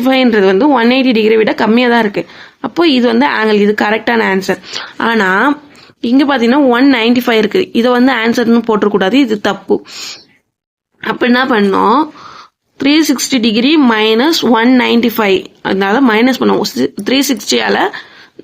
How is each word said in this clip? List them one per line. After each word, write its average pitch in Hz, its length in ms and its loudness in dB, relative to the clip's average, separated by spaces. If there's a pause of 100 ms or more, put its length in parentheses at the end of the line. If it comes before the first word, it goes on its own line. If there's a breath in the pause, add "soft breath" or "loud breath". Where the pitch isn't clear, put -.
ஃபைவ்ன்றது 254 480 2
வந்து 196 160 2 (100)
ஒன் 233 200 2
எயிட்டி 262 200 2
டிகிரி 220 220 2
விட 214 120 0 (120)
கம்மியா 233 300 2
தான் 233 120 2
இருக்கு. 202 180 -4 (440 loud breath)
அப்போ - 140 -4 (160)
இது 240 160 2
வந்து 254 140 2 (120)
ஆங்கிள், 214 260 2
இது 208 80 2 (120)
கரெக்டான 220 480 -2
ஆன்சர். 190 280 -4 (480 loud breath)
ஆனா 208 220 0 (800 loud breath)
இங்க 269 180 4
பாத்தீங்கன்னா 262 340 2 (140)
ஒன் 254 100 2 (100)
நைன்டி 240 280 0
ஃபைவ் 226 180 0
இருக்கு. 196 200 0 (180)
இதை 240 180 0
வந்து 254 140 2 (100)
ஆன்சர்னு 233 460 0
போட்டுறக்கூடாது, 208 480 0 (100)
இது 214 100 -4 (120)
தப்பு. 202 280 -4 (1400 loud breath)
அப்ப - 180 -6
என்ன 247 120 2 (120)
பண்ணோம், 196 440 2 (840 loud breath)
த்ரீ 277 140 0 (160)
சிக்ஸ்டி 262 280 -2 (100)
டிகிரி 233 240 2 (220)
மைனஸ் 220 460 0 (200)
ஒன் 240 120 2 (120)
நைன்டி 226 320 0
ஃபைவ், 196 240 0 (280)
அதனால 196 280 -2 (160)
மைனஸ் 240 300 0
பண்ணுவோம். 202 300 -2
சி-, - 220 -4 (140)
த்ரீ 254 120 0 (120)
சிக்ஸ்டியால 220 480 -2 (640 loud breath)